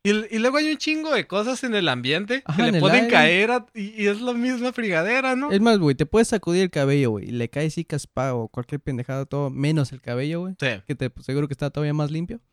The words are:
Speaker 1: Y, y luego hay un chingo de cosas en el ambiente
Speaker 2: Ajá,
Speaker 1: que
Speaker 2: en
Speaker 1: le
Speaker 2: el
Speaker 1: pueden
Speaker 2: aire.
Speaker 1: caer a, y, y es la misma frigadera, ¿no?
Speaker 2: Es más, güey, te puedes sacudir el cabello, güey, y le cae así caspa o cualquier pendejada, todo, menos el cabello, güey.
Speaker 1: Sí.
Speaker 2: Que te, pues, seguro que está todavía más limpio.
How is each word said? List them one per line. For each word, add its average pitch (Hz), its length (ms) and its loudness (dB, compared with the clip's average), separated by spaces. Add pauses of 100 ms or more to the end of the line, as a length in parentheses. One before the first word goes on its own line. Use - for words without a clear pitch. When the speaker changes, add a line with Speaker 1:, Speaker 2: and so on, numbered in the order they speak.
Speaker 1:
Y, 196 80 2 (240)
y 220 60 -2
luego 262 160 2
hay 302 160 0
un 294 40 -2
chingo 311 380 -2
de 190 140 0
cosas 214 340 -2
en 233 140 -2
el 180 120 2
ambiente 156 580 -2
Speaker 2:
Ajá, 147 100 -2
Speaker 1:
que 214 100 2
Speaker 2:
en 247 60 2
Speaker 1:
le 180 60 4
Speaker 2:
el 156 40 4
Speaker 1:
pueden 240 220 6
Speaker 2:
aire. 233 80 0
Speaker 1:
caer 180 400 6
a, 240 220 -2
y, 214 280 -6
y 202 60 4
es 202 120 0
la 247 120 -2
misma 247 400 -2
frigadera, 233 640 0
¿no? 285 160 -2
Speaker 2:
Es 196 80 4
más, 226 180 6
güey, 147 160 4
te 156 100 0
puedes 226 220 4
sacudir 180 360 0
el 185 80 0
cabello, 139 400 2
güey, 101 180 -4
y - 20 -10
le 117 180 -4
cae 151 200 -4
así 165 160 -6
caspa 135 500 -4
o 113 140 -4
cualquier 139 320 -8
pendejada, 135 440 -6
todo, 143 260 -4
menos 143 420 0
el 131 80 -16
cabello, 143 400 -4
güey. 185 180 -8
Speaker 1:
Sí. 120 260 -2
Speaker 2:
Que 139 120 -6
te, 127 140 -4
pues, - 160 -16
seguro 143 200 -2
que 147 80 -8
está 143 160 -4
todavía 147 240 -2
más 151 160 -2
limpio. 175 300 -8 (120)